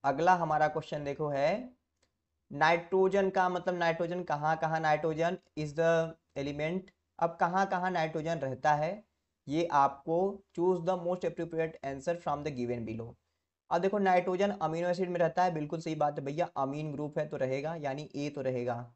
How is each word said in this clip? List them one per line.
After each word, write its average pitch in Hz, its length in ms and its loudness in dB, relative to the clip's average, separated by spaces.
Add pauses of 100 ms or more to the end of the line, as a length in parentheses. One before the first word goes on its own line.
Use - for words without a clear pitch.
अगला 156 320 4
हमारा 156 320 2
क्वेश्चन 151 360 -6
देखो 143 260 -4
है, 151 440 0 (760)
नाइट्रोजन 185 800 4
का 185 180 2
मतलब 180 280 -2
नाइट्रोजन 170 480 0
कहाँ 156 340 0
कहाँ, 160 240 0
nitrogen 160 540 2 (220)
is 151 160 -4
the 165 180 4 (460)
element, 151 520 -4 (280)
अब 170 220 0
कहाँ 185 280 2
कहाँ 185 220 0
नाइट्रोजन 160 500 -2
रहता 135 340 2
है, 170 280 -2 (440)
ये 156 280 0
आपको 143 440 2 (360)
choose 175 280 2
the 185 160 0
most 180 260 -4
appropriate 160 600 -4
answer 139 340 -4
from 147 240 -4
the 151 100 -4
given 120 340 -4
below। 113 220 -8 (600)
अब 170 100 2
देखो 196 200 0
नाइट्रोजन 185 520 2
अमीनो 165 360 -2
एसिड 180 220 0
में 175 80 -4
रहता 175 260 2
है, 180 100 2
बिल्कुल 156 260 -4
सही 160 160 -4
बात 147 220 0
है 139 60 -8
भैया, 151 320 -2
अमीन 147 360 -2
ग्रुप 147 260 -4
है 151 100 -2
तो 151 80 -8
रहेगा, 139 400 -2
यानी 147 400 -6
ए 143 140 -2
तो 143 120 -8
रहेगा। 123 320 -2 (220)